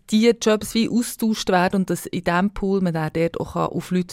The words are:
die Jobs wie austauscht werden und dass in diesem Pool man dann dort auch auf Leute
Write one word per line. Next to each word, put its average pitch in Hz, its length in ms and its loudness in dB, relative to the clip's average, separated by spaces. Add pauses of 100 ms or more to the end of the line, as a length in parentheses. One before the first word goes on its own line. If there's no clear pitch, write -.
(120)
die 220 280 6
Jobs 214 360 0
wie 226 120 2
austauscht 226 640 -2
werden 185 280 4
und 185 120 0
dass 175 160 -2
in - 180 -6
diesem 185 280 0
Pool 196 300 -2
man 175 120 0
dann 156 180 -2
dort 165 280 -2
auch - 160 -8
auf 165 360 -2
Leute 180 220 0